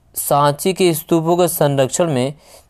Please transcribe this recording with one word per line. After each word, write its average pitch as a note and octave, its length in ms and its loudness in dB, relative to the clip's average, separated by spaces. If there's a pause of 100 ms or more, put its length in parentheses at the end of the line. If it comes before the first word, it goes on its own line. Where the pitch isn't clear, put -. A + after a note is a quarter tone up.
(140)
सांची C#3+ 580 0
के F3 220 2
स्तूपों E3 420 0
के F3 120 2
संरक्षण C#3+ 640 0
में C3 220 -2 (360)